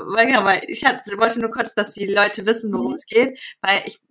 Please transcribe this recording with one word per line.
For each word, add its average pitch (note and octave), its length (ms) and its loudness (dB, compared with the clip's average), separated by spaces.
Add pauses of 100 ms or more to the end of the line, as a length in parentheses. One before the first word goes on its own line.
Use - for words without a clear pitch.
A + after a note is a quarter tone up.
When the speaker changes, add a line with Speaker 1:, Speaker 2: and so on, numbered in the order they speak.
(140)
Speaker 1:
weil, A#3+ 160 4
ja, A#3+ 120 4
weil G3 240 2
ich - 200 -6
hatte, G#3 320 -2
wollte A#3 200 2
nur A3+ 120 -4
kurz, A#3 240 -6
dass G3+ 180 -2
die G3 140 -6
Leute G3+ 400 0
wissen, A3+ 260 0
worum A#3+ 200 -2
Speaker 2:
Mhm. - 20 -6
Speaker 1:
es - 100 -12
geht, C4 340 2 (220)
weil - 240 2
ich, - 160 -12 (100)